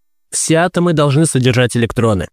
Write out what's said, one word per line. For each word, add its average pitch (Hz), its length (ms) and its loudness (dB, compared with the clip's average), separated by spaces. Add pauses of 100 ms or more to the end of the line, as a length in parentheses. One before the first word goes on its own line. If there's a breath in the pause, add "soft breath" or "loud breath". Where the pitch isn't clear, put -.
(300)
Все - 280 -2
атомы 175 340 0
должны 147 340 2
содержать 123 500 0
электроны, 110 560 -2